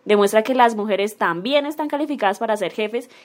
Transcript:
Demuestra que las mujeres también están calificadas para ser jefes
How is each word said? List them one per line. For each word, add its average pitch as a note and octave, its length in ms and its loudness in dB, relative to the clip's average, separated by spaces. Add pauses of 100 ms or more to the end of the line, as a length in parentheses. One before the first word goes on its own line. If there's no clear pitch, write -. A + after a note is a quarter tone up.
Demuestra G#3 380 4
que C4 100 -2
las A#3+ 220 4
mujeres G#3 420 -2
también G#3 480 0
están D4+ 220 -6
calificadas C#4+ 500 -2
para A3 200 -2
ser F#3+ 160 -4
jefes A3 360 -6 (160)